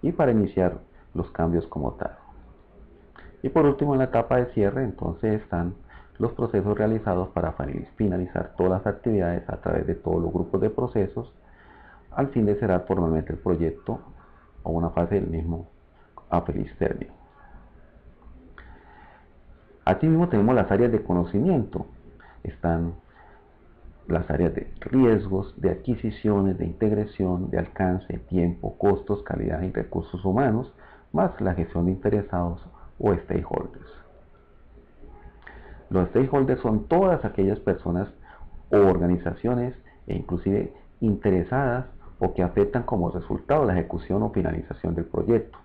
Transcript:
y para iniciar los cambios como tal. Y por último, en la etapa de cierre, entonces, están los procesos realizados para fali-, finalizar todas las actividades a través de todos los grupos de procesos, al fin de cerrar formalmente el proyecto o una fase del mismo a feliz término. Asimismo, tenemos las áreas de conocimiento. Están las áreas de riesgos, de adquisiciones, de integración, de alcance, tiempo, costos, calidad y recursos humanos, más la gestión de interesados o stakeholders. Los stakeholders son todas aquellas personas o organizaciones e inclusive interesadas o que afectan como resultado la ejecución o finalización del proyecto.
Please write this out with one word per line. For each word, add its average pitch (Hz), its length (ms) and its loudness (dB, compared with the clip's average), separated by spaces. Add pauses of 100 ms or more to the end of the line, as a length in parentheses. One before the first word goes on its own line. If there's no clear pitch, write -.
y 170 80 0
para 143 200 2
iniciar 98 460 2 (380)
los 87 160 -4
cambios 85 340 0
como 69 280 -6
tal. - 240 -8 (1200)
Y 131 80 -2
por 151 160 4
último, 143 280 2
en 131 40 4
la 131 80 4
etapa 123 320 0
de 123 160 4
cierre, 110 300 2
entonces, 107 580 -2
están 87 320 -4 (460)
los 107 140 0
procesos 104 440 0
realizados 107 520 0
para 85 240 -2
fali-, - 420 -6
finalizar 90 600 -2
todas 90 160 4
las 92 120 -2
actividades 95 640 0
a - 100 -8
través - 280 -2
de 87 80 -2
todos 85 260 -2
los 85 100 -2
grupos 90 300 0
de 107 80 2
procesos, 117 640 -2 (760)
al 139 160 2
fin 117 180 2
de 101 140 2
cerrar 95 280 2
formalmente 82 460 0
el 78 60 -8
proyecto 82 600 -2 (640)
o - 80 -6
una 82 220 0
fase 85 240 0
del 92 120 0
mismo 82 400 -4 (640)
a - 120 2
feliz - 360 -6
término. - 340 -4 (2750)
Asimismo, 160 460 4
tenemos 110 240 4
las 104 160 4
áreas 117 220 4
de 107 100 2
conocimiento. 104 840 0 (560)
Están 85 500 -2 (1120)
las 85 220 0
áreas 80 240 2
de - 180 -6 (100)
riesgos, 107 760 2
de 90 120 2
adquisiciones, 104 880 0
de 82 60 -2
integración, 98 840 0
de - 80 -2
alcance, 92 640 -2
tiempo, - 580 -2
costos, 101 460 0
calidad 95 400 -4
y 92 80 -4
recursos - 520 -6
humanos, 113 480 2 (400)
más 185 300 0
la 95 140 0
gestión 85 300 -2
de 92 60 2
interesados 95 720 -2 (360)
o 101 160 4
stakeholders. - 760 -6 (2000)
Los 90 200 2
stakeholders 131 520 2
son 110 260 0
todas 180 380 2
aquellas 101 340 0
personas 87 480 -2 (600)
o - 80 4
organizaciones 95 1000 2 (300)
e - 100 -6
inclusive 90 560 -2 (280)
interesadas 120 880 2 (320)
o 92 160 0
que 92 80 0
afectan 101 400 2
como 87 260 0
resultado 139 560 0
la 98 80 2
ejecución 90 480 -2
o 110 80 0
finalización 85 640 -4
del 85 120 -4
proyecto. - 600 0